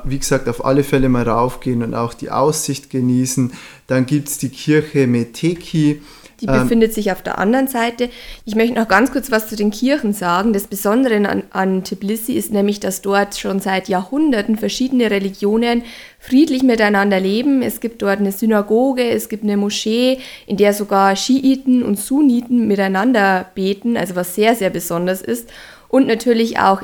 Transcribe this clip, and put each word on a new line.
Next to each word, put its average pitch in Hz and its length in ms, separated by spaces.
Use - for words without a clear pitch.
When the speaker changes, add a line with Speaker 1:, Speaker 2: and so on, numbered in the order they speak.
Speaker 1:
wie 135 140
gesagt, 135 280
auf 120 160
alle 139 220
Fälle 135 240
mal 120 180
raufgehen 120 560
und 113 100
auch 117 200
die - 180
Aussicht 143 580
genießen. 127 640
Dann 127 180
gibt's 143 320
die 135 100
Kirche 151 580
Meteki. 147 960
Speaker 2:
Die 226 60
Speaker 1:
Ähm, 254 160
Speaker 2:
befindet 226 300
sich 202 180
auf 180 100
der - 160
anderen 254 300
Seite. 240 420
Ich 208 120
möchte 226 200
noch 220 140
ganz 214 240
kurz 262 180
was 220 160
zu - 80
den 208 160
Kirchen 254 420
sagen. 190 380
Das 196 160
Besondere 220 480
an, 196 220
an 190 340
Tbilisi 220 480
ist 214 180
nämlich, 202 300
dass 190 200
dort 202 340
schon 196 260
seit 190 260
Jahrhunderten 220 720
verschiedene 240 520
Religionen 208 720
friedlich 269 440
miteinander 208 560
leben. 240 420
Es 220 180
gibt 233 220
dort 202 180
eine 196 140
Synagoge, 226 760
es 220 200
gibt 214 140
eine 208 140
Moschee, 226 600
in 196 120
der 202 160
sogar 196 420
Schiiten 262 680
und 202 180
Sunniten 240 680
miteinander 196 800
beten, 202 400
also 196 200
was 180 200
sehr, 220 200
sehr 196 160
besonders 175 500
ist. 233 280
Und 262 200
natürlich 226 500
auch 196 260